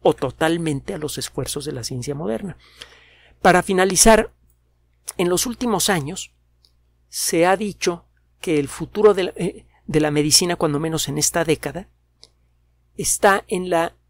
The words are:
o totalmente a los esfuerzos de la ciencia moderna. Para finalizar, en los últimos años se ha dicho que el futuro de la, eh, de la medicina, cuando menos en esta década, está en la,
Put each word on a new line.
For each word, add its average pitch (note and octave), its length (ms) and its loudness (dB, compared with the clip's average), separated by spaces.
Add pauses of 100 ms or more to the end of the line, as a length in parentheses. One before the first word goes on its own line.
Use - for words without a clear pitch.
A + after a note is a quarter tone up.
o D#3+ 120 4
totalmente D#3+ 800 -2
a F#3 40 -8
los D3+ 200 -8
esfuerzos C3+ 480 -8
de D3+ 60 -8
la B2+ 120 -8
ciencia C3+ 320 -6
moderna. G3 420 -6 (840)
Para F3+ 220 6
finalizar, G3 720 4 (840)
en F3 120 0
los F3 160 0
últimos A#3 440 -2
años E3+ 440 -6 (720)
se - 380 0
ha F#3+ 100 4
dicho F#3+ 500 -4 (360)
que D#3 180 0
el C#3 80 -2
futuro G#3 460 2
de F#3 100 -2
la, - 140 -4
eh, - 280 -6 (220)
de D#3 140 2
la D3+ 100 2
medicina, D3+ 460 -2
cuando D3 220 -2
menos D#3+ 280 -6
en C#3+ 100 -6
esta D#3+ 280 -2
década, D3+ 420 -6 (1080)
está - 500 2
en F#3 220 -2
la, E3+ 260 0 (140)